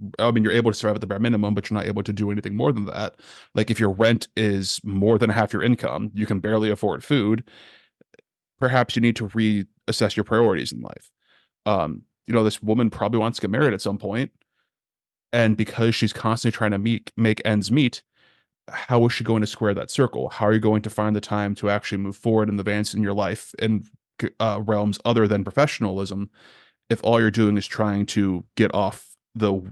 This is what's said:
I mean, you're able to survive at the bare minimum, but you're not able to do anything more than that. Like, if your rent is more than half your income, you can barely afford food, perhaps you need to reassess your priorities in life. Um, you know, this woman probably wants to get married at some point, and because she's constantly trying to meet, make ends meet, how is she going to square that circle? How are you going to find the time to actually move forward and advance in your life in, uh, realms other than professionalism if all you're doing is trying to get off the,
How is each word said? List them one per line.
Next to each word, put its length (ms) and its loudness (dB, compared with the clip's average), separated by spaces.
I 140 2
mean, 100 2
you're 100 2
able 200 2
to 40 -4
survive 200 0
at 40 -8
the 60 -8
bare 140 -4
minimum, 340 0
but 160 -4
you're 80 -2
not 80 -4
able 160 -4
to 100 -6
do 180 -4
anything 260 -6
more 160 0
than 140 -4
that. 280 -8
Like, 160 0
if 80 -2
your 120 4
rent 360 2
is 460 -2
more 340 2
than 140 2
half 220 0
your 100 -2
income, 500 0
you 140 -2
can 140 -2
barely 300 0
afford 340 -2
food, 400 0
perhaps 380 2
you 60 2
need 140 4
to 120 -6
reassess 880 -2
your 80 0
priorities 480 2
in 80 -10
life. 320 -16
Um, 360 -2
you 80 -2
know, 80 4
this 200 0
woman 280 2
probably 300 -2
wants 180 -2
to 40 -14
get 80 -2
married 240 2
at 60 -6
some 180 -4
point, 340 -6
and 240 4
because 380 2
she's 180 -2
constantly 440 -2
trying 140 0
to 80 0
meet, 380 -2
make 280 2
ends 280 0
meet, 300 2
how 380 2
is 60 2
she 120 -6
going 160 2
to 60 0
square 280 -2
that 160 -8
circle? 400 -2
How 160 -2
are 60 6
you 80 4
going 220 2
to 80 -8
find 240 0
the 60 0
time 360 -4
to 140 -2
actually 280 -2
move 180 -6
forward 320 2
and 100 -2
advance 360 -4
in 80 0
your 100 -2
life 460 -4
in, 260 0
uh, 240 -2
realms 400 0
other 240 4
than 160 0
professionalism 840 -2
if 160 -2
all 160 4
you're 100 4
doing 260 2
is 100 -4
trying 400 -2
to 380 -2
get 180 2
off 360 -2
the, 260 0